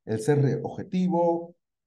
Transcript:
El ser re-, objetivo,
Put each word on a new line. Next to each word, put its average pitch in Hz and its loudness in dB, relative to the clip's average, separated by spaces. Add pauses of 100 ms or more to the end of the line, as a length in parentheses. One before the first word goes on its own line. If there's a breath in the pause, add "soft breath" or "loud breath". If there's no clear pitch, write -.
El 110 -4
ser 143 2
re-, 127 2
objetivo, 170 -2 (320)